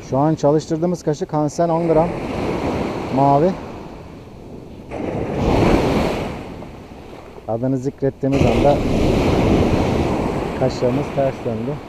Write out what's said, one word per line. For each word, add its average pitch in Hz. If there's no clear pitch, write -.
Şu 131
an 151
çalıştırdığımız 160
kaşık 160
Hansen 170
on 165
gram. 165
Mavi. 139
Adını 127
zikrettiğimiz 135
anda 143
kaşığımız 131
ters 135
döndü. 117